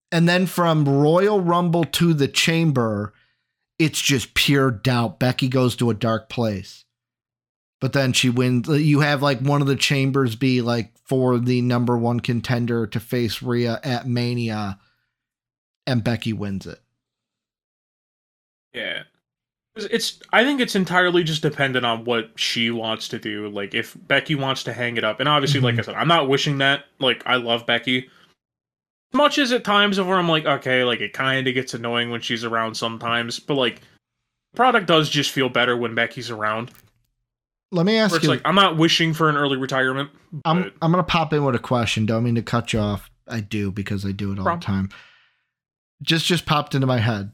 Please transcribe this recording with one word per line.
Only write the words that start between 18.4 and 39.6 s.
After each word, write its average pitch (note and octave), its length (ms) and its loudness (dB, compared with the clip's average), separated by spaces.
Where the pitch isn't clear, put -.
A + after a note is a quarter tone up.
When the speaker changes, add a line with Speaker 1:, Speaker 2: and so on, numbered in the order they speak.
Speaker 2:
Yeah. G2+ 300 -10
It's, G#3+ 140 -10
it's, - 300 -4
I G#3+ 120 4
think C#4+ 180 0
it's A3+ 140 -2
entirely F3+ 480 2
just D#3 180 -4
dependent C3+ 440 0
on A2+ 200 -2
what A2+ 340 -2
she A#2 300 -2
wants A2+ 380 -6
to A#2 120 -10
do. G#2 300 -8
Like, G2+ 240 -8
if A2 240 -6
Becky C#3 280 0
wants C3+ 300 -4
to B2 80 -8
hang A#2+ 240 -6
it A2 60 -2
up, G#2+ 160 -2
and C3 80 0
obviously, C#3+ 320 2
like B2 140 2
Speaker 1:
Mm-hmm. A#2 80 0
Speaker 2:
I G#2 120 -10
said, - 20 -10
I'm A#2+ 120 -2
not D#3+ 220 2
wishing C#3 300 0
that. C#3 260 2
Like, B2 260 0
I B2 120 2
love A#2 280 -2
Becky. B2+ 440 -2
As B3 40 0
much D4 220 2
as B3+ 120 0
at B3 120 0
times G3+ 340 2
of F#3+ 100 0
where F#3+ 100 2
I'm F3 120 2
like, D#3 160 2
okay, C3 380 0
like, A#2+ 180 0
it G#2 120 -8
kinda C3 380 -2
gets B2 220 -4
annoying A#2+ 380 -4
when A#2 100 -6
she's A#2 220 -6
around A2+ 320 -4
sometimes, A#2 640 -4
but, - 160 -4
like, B2 260 0
the - 40 -8
product A#3 280 4
does D#3+ 240 4
just C#3+ 220 -2
feel C3 180 0
better B2 260 2
when A#2 200 -4
Becky's A#2 340 -4
around. A2 400 -4
Speaker 1:
Let F3 120 2
me A3 120 4
ask G#3+ 140 2
Speaker 2:
Where E3 60 0
it's D#3 80 2
Speaker 1:
you D3+ 40 4
Speaker 2:
like, D3 140 0
I'm E3 120 2
not F#3+ 200 4
wishing D#3+ 380 2
for D#3 160 2
an D3 80 0
early C#3+ 180 0
retirement, C3 540 -2